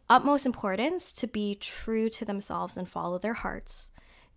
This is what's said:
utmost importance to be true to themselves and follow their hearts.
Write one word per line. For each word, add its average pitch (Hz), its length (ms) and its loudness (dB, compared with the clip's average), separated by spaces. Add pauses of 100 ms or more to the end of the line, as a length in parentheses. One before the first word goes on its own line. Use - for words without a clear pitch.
utmost 277 360 8
importance 240 680 0
to - 140 -4
be 208 280 -2
true 220 540 -2
to 220 160 -6
themselves 185 500 -4
and 180 140 -6
follow 175 280 -4
their 214 180 -2
hearts. - 560 -8 (460)